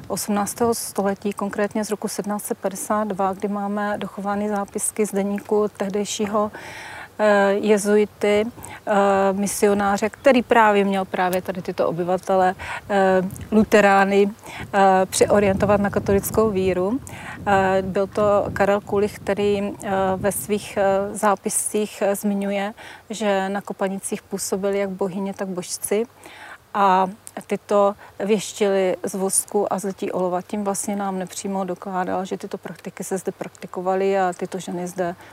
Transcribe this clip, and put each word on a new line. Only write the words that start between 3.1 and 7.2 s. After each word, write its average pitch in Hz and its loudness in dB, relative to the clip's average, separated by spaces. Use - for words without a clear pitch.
kdy 196 -4
máme 208 -2
dochovány 202 -4
zápisky 208 -2
z - -8
deníku 202 0
tehdejšího, 208 -2
eh, 202 4